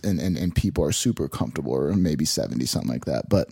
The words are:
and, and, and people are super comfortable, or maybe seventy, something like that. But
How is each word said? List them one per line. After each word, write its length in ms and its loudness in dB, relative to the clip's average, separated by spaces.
and, 160 0
and, 160 0
and 180 -2
people 300 2
are 80 0
super 360 0
comfortable, 440 -4
or 220 2
maybe 320 2
seventy, 400 -2
something 240 -2
like 160 -4
that. 240 -2
But 220 4